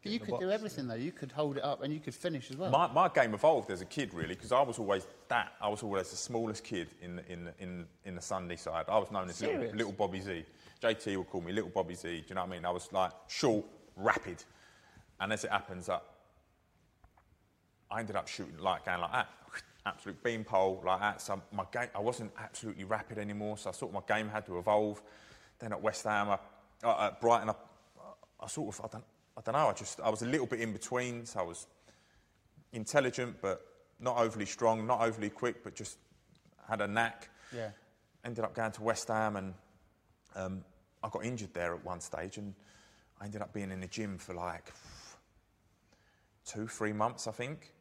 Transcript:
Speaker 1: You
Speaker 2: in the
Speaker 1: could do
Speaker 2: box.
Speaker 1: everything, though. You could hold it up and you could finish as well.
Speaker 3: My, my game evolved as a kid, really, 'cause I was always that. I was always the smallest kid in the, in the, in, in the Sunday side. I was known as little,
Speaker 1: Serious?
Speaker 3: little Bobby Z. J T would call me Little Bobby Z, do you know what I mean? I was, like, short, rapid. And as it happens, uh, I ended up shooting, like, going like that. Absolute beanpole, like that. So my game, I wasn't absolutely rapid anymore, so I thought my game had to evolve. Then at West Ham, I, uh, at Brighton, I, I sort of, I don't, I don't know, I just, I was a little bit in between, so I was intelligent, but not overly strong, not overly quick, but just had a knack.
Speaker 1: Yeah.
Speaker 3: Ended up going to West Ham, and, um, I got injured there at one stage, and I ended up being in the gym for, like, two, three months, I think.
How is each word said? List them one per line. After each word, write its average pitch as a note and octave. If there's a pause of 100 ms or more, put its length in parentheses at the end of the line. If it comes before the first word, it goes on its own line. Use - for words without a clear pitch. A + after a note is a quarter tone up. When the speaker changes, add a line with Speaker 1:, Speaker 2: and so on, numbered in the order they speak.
(100)
Speaker 1:
You G#3+
Speaker 2:
in A#3
the G#3+
Speaker 1:
could -
do F3+
Speaker 2:
box. G3
Speaker 1:
everything, G#3
though. A2+
You C3
could C3+
hold C#3+
it C3
up C#3+
and C#3+
you D3+
could B2+
finish D#3
as C3
well. F#2+
Speaker 3:
My, D#3
my E3
game A#2+
evolved C3
as F2+
a F#2
kid, B2+
really, E2
'cause A2+
I B2+
was A#2+
always G2 (220)
that. A#2
I G#2
was G#2
always G2
the F#2+
smallest A2+
kid E2+ (120)
in F2
the, F2
in F2
the, E2
in, F2+ (180)
in F#2
the F2
Sunday F2+
side. D#2+
I G#2
was G2
known F#2
as F2
little, -
Speaker 1:
Serious? A2+
Speaker 3:
little G#2+
Bobby F#2+
Z. F2+ (360)
J A2+
T G#2+
would F#2
call F#2+
me E2+
Little G2+
Bobby F2+
Z, - (180)
do -
you F#2+
know F#2
what F#2
I -
mean? E2+
I F2
was, F2+
like, F#2 (160)
short, A2+ (320)
rapid. F#2+ (760)
And G2
as G#2
it G2
happens, F#2
uh, F2 (1900)
I G#2+
ended G#2+
up F2+
shooting, D#2+
like, F2+
going F2+
like E2+
that. B2 (580)
Absolute G2
beanpole, F#2+
like F#2
that. G#2
So G2 (120)
my G2+
game, B2
I G2
wasn't A2+
absolutely A2
rapid G#2
anymore, G#2
so -
I -
thought -
my G2
game G#2+
had G#2+
to F2+
evolve. G#2 (560)
Then A2
at -
West G#2+
Ham, G#2
I, G2 (480)
uh, G#2+
at F#2+
Brighton, A2+
I, G#2+ (840)
I -
sort G#2
of, G#2
I A2+
don't, A2 (320)
I -
don't A2+
know, D3
I G2+
just, -
I -
was A2
a A#2+
little C3
bit A2+
in A2+
between, A#2+
so G#2+
I -
was F2 (1040)
intelligent, B2
but F#2+ (360)
not B2
overly A2+
strong, A2+
not A#2+
overly A2
quick, -
but G2+
just - (720)
had A2
a G2+
knack. A2+ (260)
Speaker 1:
Yeah. A2+ (540)
Speaker 3:
Ended A#2
up G#2
going A2+
to A2
West A2
Ham, A2
and, F#2+ (800)
um, F#2+ (380)
I A2
got -
injured A2
there F2
at E2+
one F2+
stage, F2+
and G2+ (680)
I G2+
ended G#2
up -
being G2+
in F#2
the F#2
gym G2+
for, F2+
like, F2 (1700)
two, G#2+
three G#2+
months, A2+
I A2
think. C3+